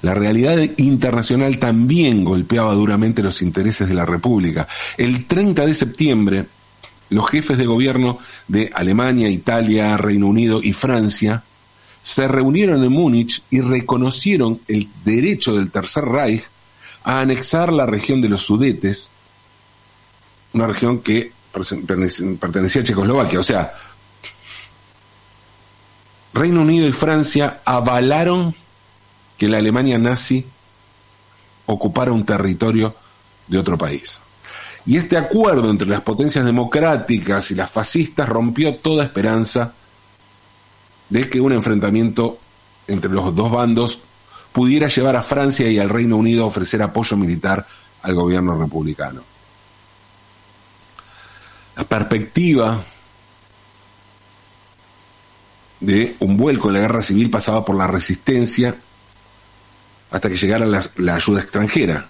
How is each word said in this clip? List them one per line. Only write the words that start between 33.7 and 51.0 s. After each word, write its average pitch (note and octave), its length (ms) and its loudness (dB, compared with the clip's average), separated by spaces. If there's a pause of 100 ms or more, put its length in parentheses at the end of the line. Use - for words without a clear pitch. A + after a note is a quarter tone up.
país. - 400 -8 (680)
Y C3+ 120 2
este E3+ 200 0
acuerdo E3 540 2
entre G#2 160 0
las G2+ 140 -2
potencias C3 440 -2
democráticas A#2+ 1080 0
y - 20 -6
las F#2 160 -6
fascistas D3 580 -2
rompió A#2 460 0
toda D#3 300 0
esperanza A2+ 720 -2 (1300)
de B2 220 -2
que B2+ 100 0
un C3+ 120 2
enfrentamiento A2 880 0 (480)
entre F#2+ 220 -4
los F#2+ 260 -2
dos A2+ 160 0
bandos A#2 480 0 (520)
pudiera C#3+ 360 2
llevar C3 260 0
a A#2+ 80 0
Francia C#3 480 0
y A2 80 2
al G2 100 0
Reino A2+ 280 0
Unido A2+ 260 2
a A2+ 40 0
ofrecer G#2+ 360 -4
apoyo A2 340 -2
militar F#2+ 480 -2 (380)
al F#2 140 -2
gobierno F2 420 0
republicano. D2 640 -6 (2500)